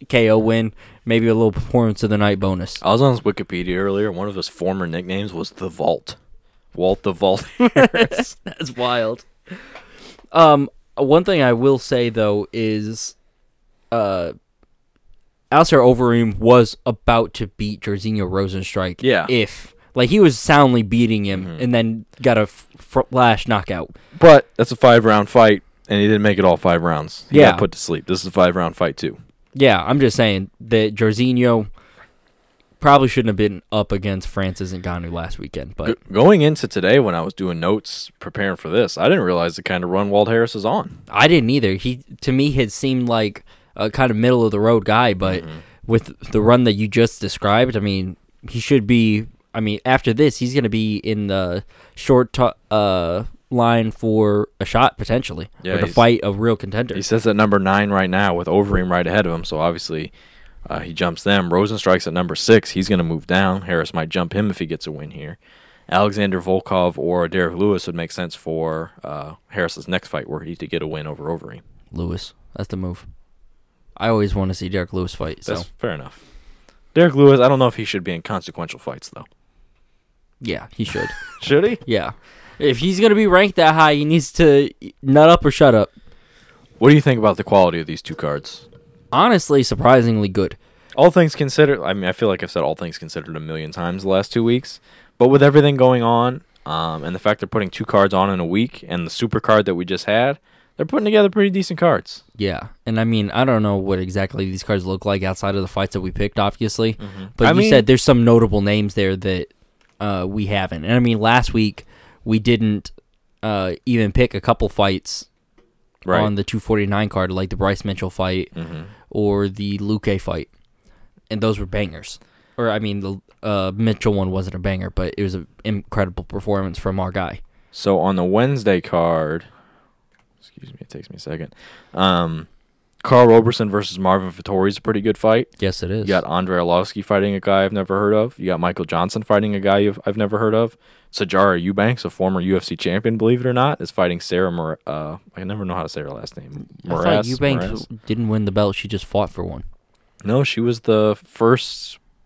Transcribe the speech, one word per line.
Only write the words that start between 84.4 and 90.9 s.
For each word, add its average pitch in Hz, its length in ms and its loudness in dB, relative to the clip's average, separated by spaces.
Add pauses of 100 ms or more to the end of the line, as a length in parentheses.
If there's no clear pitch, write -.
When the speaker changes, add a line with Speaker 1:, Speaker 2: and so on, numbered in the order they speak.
Speaker 1:
nut 143 260 6
up 165 160 6
or 147 60 4
shut 135 240 6
up. 107 160 2 (880)
Speaker 2:
What 120 120 6
do 151 40 10
you 151 60 8
think 131 180 2
about 107 180 2
the 104 80 -6
quality 90 360 4
of 78 60 -8
these 78 160 -10
two - 120 -12
cards? - 540 -8 (440)
Speaker 1:
Honestly, 156 500 2
surprisingly 117 640 2
good. 95 280 -4 (400)